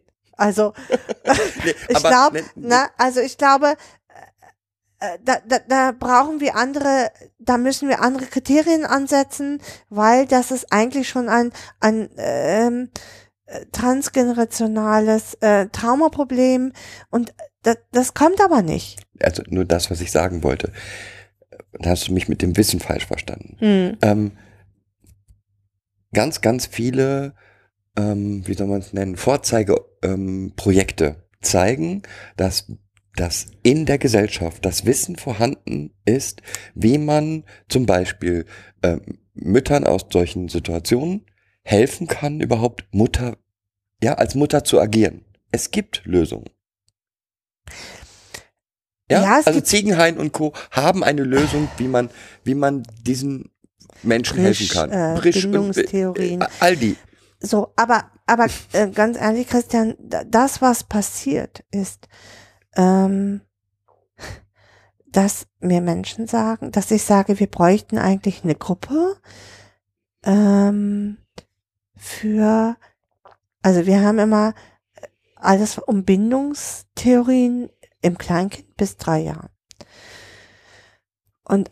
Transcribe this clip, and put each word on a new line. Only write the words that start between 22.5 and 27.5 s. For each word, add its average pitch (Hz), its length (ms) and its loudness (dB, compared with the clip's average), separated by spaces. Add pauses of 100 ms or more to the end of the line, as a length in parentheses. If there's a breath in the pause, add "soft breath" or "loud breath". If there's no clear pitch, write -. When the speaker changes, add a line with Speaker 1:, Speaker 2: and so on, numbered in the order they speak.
Speaker 2:
Wissen 101 220 2
falsch - 260 -6
verstanden. - 540 -10
Speaker 1:
Hm. 202 420 2
Speaker 2:
Ähm, 107 300 2 (1800 soft breath)
ganz, 120 280 0
ganz 120 240 0
viele 135 680 -2 (640 soft breath)